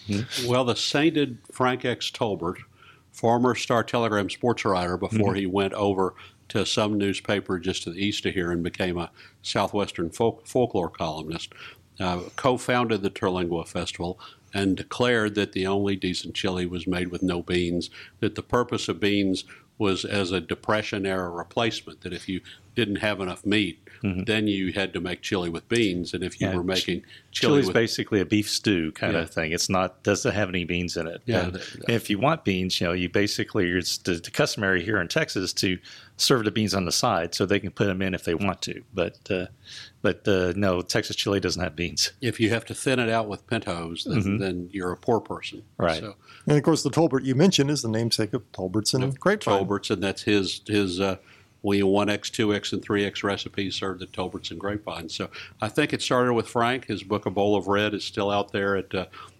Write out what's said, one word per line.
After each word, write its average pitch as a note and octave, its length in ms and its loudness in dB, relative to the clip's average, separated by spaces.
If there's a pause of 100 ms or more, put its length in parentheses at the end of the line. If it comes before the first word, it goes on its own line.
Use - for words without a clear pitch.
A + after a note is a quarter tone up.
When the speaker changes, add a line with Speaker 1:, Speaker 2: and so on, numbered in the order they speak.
Speaker 1:
Mm-hmm. A#2+ 400 -2
Speaker 2:
Well, B2+ 160 4
the A#2 120 2
sainted D3 640 2 (140)
Frank B2+ 320 0
X A#2+ 260 -2
Tolbert, F#2 480 -2 (540)
former A#2+ 440 4
Star A#2+ 260 2
Telegram G#2+ 480 0
sports - 340 0
writer F2+ 320 2
before G2 360 2
Speaker 1:
Mm-hmm. - 80 0
Speaker 2:
he G2 60 0
went G2 280 0
over F#2+ 400 2 (340)
to G2+ 180 0
some G#2+ 320 2
newspaper G2 640 0
just F#2 240 -4
to F2 60 -6
the F#2 140 -4
east G#2 220 -2
of E2+ 80 -2
here F2 160 0
and E2+ 140 0
became F2 340 -2
a E2 120 -6 (320)
Southwestern F#2+ 680 -2
folk-, - 380 0
folklore A#2 420 0
columnist, D#2 600 -6 (480)
uh, F2+ 200 -2 (160)
co-founded B2 640 2
the G2 80 0
Terlingua F2 580 0
Festival F2 500 -6 (340)
and G2 240 2
declared A2 600 0
that G2+ 160 0
the F#2+ 140 -2
only G2+ 280 2
decent F#2 400 -4
chili F2+ 320 -2
was F2 220 -6
made F2+ 200 0
with F2 140 -6
no F2+ 180 0
beans, F2 480 0 (300)
that G#2 160 -2
the G#2+ 80 -8
purpose A#2+ 460 0
of F2+ 100 -4
beans G2+ 460 2 (340)
was F#2+ 260 0
as F#2+ 280 0
a F#2 80 0
Depression-era F#2+ 880 -2
replacement, F2 720 -4
that F2+ 100 -8
if - 160 -8
you F#2 120 -4 (340)
didn't G#2 220 0
have G#2 240 0
enough F2+ 260 -6
meat, G2+ 320 2 (240)
Speaker 1:
Mm-hmm. F#2 220 0
Speaker 2:
then G#2+ 220 2
you F#2+ 260 0
had F#2+ 220 -2
to F#2 60 -4
make F2+ 200 -6
chili F2 300 -2
with E2 180 -8
beans, F#2 460 0
and F2+ 100 -4
if - 160 -8
you G2 80 2
Speaker 1:
Yeah, F#2 80 0
Speaker 2:
were F2 60 0
Speaker 1:
ch-, F2+ 40 -4
Speaker 2:
making F#2 360 0
Speaker 1:
chili - 20 -20 (280)
Speaker 2:
chili C#3+ 280 6
Speaker 1:
is B2 60 2
Speaker 2:
with - 80 0
Speaker 1:
basically A2+ 460 2
a F2+ 40 2
beef G#2 240 2
stew E2 440 2
kind F2 200 -2
Speaker 2:
Yeah. E2 80 2
Speaker 1:
of E2 100 -6
thing. D#2+ 220 -2
It's - 160 0
not, F#2 340 0
doesn't G2+ 300 2
have G2+ 160 0
any F2+ 160 -2
beans F2 320 -2
in E2 100 -2
it. E2+ 200 -8
Speaker 2:
Yeah, F#2 180 2
Speaker 1:
And F2+ 120 -2
Speaker 2:
the, - 300 -12
Speaker 1:
if A#2 220 0
you G2+ 100 0
want D#3 280 2
beans, F#2 340 0
you F2+ 60 2
know, F2 80 2
you F2+ 160 0
basically, G#2 600 0
it's F2 260 -2
the, F#2 160 -2
the - 160 -8
customary F#2+ 520 0
here G#2+ 160 0
in E2+ 100 -2
Texas - 460 -2
to F#2 240 0 (380)
serve B2 300 4
the G#2 40 2
beans G#2 220 0
on F#2+ 140 0
the D#2+ 60 -2
side F#2 420 0
so G#2 100 0
they F#2+ 160 2
can F#2 120 -6
put G#2 180 2
'em F#2 100 -2
in F#2 140 0
if - 100 -6
they E2+ 80 0
want F2+ 300 -2
to. - 200 -8 (120)
But, F2+ 240 -2 (120)
uh, F#2 180 -2 (520)
but, - 260 0
uh, F2+ 300 4
no, F#2+ 240 2
Texas - 340 -2
chili G2+ 240 0
doesn't F2 240 0
have D2+ 140 -4
beans. D#2+ 360 -2 (100)
Speaker 2:
If A#2 180 -2
you A2 80 4
have A2 180 0
to G#2+ 80 -10
thin C3 260 0
it A2+ 100 0
out A2+ 180 0
with G#2 200 -10
pintos, E2+ 560 -4
then, B2 180 2
Speaker 1:
Mm-hmm. G2 160 0
Speaker 2:
then F2+ 340 -4
you're F2+ 200 -4
a F2 40 -6
poor A2 240 2
person. - 420 -10 (140)
Speaker 1:
Right. E2 240 2
Speaker 2:
So G2+ 140 -10 (320)
Speaker 3:
And, D3 100 6
of C#3 60 4
course, D#3 200 4
the C#3 80 0
Tolbert C3+ 340 2
you C3 100 0
mentioned D3 360 4
is C#3+ 120 -2
the A2+ 60 -2
namesake A2 440 0
of F#2+ 200 -6
Tolbert's F#2+ 420 -2
and B2+ 100 2
Speaker 2:
Of C3+ 160 -4
Speaker 3:
Grapevine. A2+ 460 2
Speaker 2:
Tolbert's, G2+ 240 -2
and G2 120 0
that's G2 200 -2
his, G2+ 440 2
his, G2 340 2
uh, F#2+ 160 2 (460)
we G2+ 200 4
one G2 260 4
X, G2+ 220 -2
two G#2 240 2
X, - 180 -2
and F#2+ 100 -4
three G2+ 220 0
X - 180 -4
recipes G2 520 -4
served F#2 260 -6
at F#2 140 -14
Tolbert's F#2 360 -6
and E2+ 80 -10
Grapevine. F2 520 -6
So - 180 -6 (320)
I A2 80 -2
think D3 240 0
it C3 80 -2
started B2 320 2
with A2+ 160 0
Frank. A#2+ 380 0
His F#2 160 -4
book, G2 240 -2
A G2+ 40 0
Bowl G2+ 240 4
of F#2 140 0
Red, G#2 240 2
is G2 100 -4
still G2+ 280 -2
out G2+ 220 0
there G2 240 0
at, - 180 -6
uh, F#2 100 -2 (360)